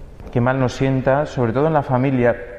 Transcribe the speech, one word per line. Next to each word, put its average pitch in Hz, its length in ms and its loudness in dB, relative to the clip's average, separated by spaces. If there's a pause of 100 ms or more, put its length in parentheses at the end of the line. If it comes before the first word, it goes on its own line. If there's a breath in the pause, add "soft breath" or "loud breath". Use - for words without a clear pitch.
(300)
qué 123 100 0
mal 131 200 2
nos 123 140 0
sienta", 135 500 2
sobre 120 280 -2
todo 139 140 2
en 160 60 0
la 147 100 2
familia 127 540 2 (220)